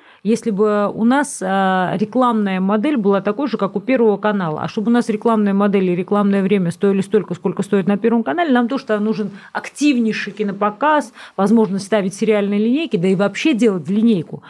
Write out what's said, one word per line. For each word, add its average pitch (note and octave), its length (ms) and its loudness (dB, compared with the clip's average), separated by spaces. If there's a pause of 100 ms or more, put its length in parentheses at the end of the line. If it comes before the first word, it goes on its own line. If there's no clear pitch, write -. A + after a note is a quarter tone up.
(240)
если A3 260 -2
бы G#3 380 0
у - 160 -4
нас, C4 380 0
а, F#3+ 580 0
рекламная G#3+ 640 0
модель G#3+ 340 0
была G3 240 2
такой G#3 300 -2
же, A3 80 -4
как G3 180 -4
у G3 60 -4
Первого A#3 340 2
канала. G3 460 -2
А - 80 -4
чтобы A3 220 -2
у - 20 4
нас A#3+ 160 0
рекламная G#3+ 440 0
модель G3 360 2
и F3 60 0
рекламное G3 460 0
время F#3+ 300 0
стоили G3 300 0
столько, F#3+ 320 -2
сколько F#3 300 -4
стоит G3 220 0
на G3+ 120 2
Первом A3+ 260 2
канале, D#4 300 0
нам A#3+ 160 2
тоже C4+ 160 -6
тогда G#3 180 -2
нужен G#3 280 -2 (200)
активнейший A#3+ 800 -2
кинопоказ, G#3 800 -2 (240)
возможность G3 500 2
ставить G3 280 -2
сериальные G3+ 480 0
линейки, C4+ 340 0
да F#3 140 0
и G3 60 2
вообще G3+ 380 0
делать F#3+ 360 0
линейку. G#3 600 0